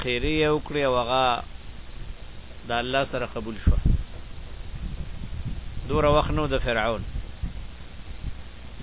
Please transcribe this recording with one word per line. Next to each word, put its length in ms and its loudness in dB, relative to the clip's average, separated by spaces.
خیرې 380 2
یې 140 6
وکړې 300 0
او 160 4
هغه 420 4
د 40 -2
الله 400 2
سره 140 -2
قبول 300 -6
شوه. 140 8
دوره 200 4
وخت 220 6
نه 100 2
و 60 2
د 120 2
فرعون 440 2